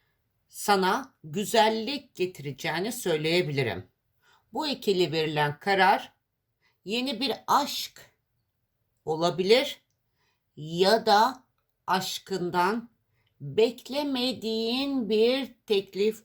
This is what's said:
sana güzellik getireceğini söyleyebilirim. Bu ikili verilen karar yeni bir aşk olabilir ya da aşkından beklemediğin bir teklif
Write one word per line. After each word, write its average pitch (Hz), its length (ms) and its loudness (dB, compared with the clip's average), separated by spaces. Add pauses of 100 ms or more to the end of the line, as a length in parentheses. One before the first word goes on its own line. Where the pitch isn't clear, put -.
(480)
sana 196 640 0 (100)
güzellik 214 920 0
getireceğini 170 800 -6
söyleyebilirim. 151 960 -2 (640)
Bu 294 140 -4
ikili 185 460 0
verilen 151 460 -2
karar 196 540 2 (720)
yeni 240 360 -4
bir 262 120 -2 (140)
aşk - 680 -4 (920)
olabilir 175 760 2 (760)
ya 175 500 2
da 220 380 4 (420)
aşkından 185 1040 -2 (500)
beklemediğin 240 1700 -2
bir 233 460 2 (120)
teklif 202 580 -2